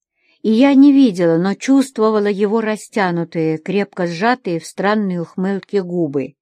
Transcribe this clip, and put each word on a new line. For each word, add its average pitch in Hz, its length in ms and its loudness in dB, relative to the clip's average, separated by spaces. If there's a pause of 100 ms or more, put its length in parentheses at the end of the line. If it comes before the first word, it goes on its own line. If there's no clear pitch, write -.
(420)
и 208 80 -2
я 269 240 4
не 277 180 8
видела, 185 440 4
но 190 180 0
чувствовала 220 720 0
его 208 340 -2
растянутые, 170 960 -4
крепко 185 480 -4
сжатые 175 520 -4
в 160 80 -12
странной 196 520 -4
ухмылке 190 640 -6
губы. 147 600 -6